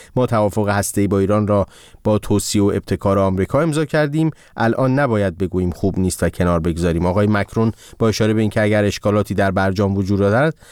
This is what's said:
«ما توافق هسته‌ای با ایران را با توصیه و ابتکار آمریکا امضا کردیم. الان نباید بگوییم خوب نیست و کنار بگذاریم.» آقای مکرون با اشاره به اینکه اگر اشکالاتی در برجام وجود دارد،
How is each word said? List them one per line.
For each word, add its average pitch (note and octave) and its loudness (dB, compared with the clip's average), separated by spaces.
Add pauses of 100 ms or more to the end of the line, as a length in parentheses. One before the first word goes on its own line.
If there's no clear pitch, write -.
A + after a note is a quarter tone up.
(160)
«ما B2+ 0
توافق G#2+ 0
هسته‌ای G2+ 0
با G2 2
ایران G2+ 2
را G2+ 2 (380)
با G#2+ 2
توصیه G#2 0
و G2+ 4
ابتکار G2+ 0
آمریکا F#2+ 0
امضا D#3 0
کردیم. D3+ 0 (260)
الان B2+ 0
نباید G#2 0
بگوییم F#2 -2
خوب F#2 -2
نیست F#2 -2
و F2 0
کنار F2 0
بگذاریم.» E2 -2
آقای G2 2
مکرون G#2+ 0 (260)
با A2+ 2
اشاره G#2+ 0
به A2 0
اینکه G#2+ -2
اگر G#2 2
اشکالاتی G#2 0
در G2 0
برجام G2 0
وجود G2 0
دارد، A#2+ 2 (180)